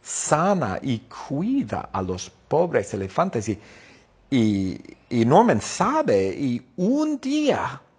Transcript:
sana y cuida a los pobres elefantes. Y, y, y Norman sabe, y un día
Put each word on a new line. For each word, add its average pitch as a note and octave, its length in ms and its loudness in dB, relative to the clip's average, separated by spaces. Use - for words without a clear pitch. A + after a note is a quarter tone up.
sana D#3+ 800 0
y A#2 180 -2
cuida F3 920 -4
a F#2+ 100 -4
los F#2 280 -6
pobres D3 640 0
elefantes. A2 560 -2
Y, G2+ 100 -2
y, G#2 500 2
y A#2 160 2
Norman D#3+ 360 6
sabe, G3 680 0
y A#2+ 360 -4
un C#4+ 420 0
día C4+ 640 -2